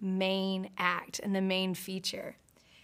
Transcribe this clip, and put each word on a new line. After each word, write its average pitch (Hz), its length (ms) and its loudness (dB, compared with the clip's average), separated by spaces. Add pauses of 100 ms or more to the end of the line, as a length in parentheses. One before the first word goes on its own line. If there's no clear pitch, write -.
main 190 760 0
act 175 440 0
and 196 160 0
the 190 40 4
main 190 340 2
feature. - 600 -6 (480)